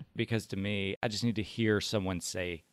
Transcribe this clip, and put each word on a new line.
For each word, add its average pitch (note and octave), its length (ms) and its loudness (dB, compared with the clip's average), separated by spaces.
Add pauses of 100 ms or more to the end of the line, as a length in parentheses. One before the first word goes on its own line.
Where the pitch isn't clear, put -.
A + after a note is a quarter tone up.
(140)
Because A2+ 340 0
to G#2 80 -4
me, G2 460 0
I B2 60 0
just G#2 160 -2
need A#2 120 2
to G#2+ 60 0
hear G#2+ 380 4
someone F#2 400 0
say F2+ 420 -4 (100)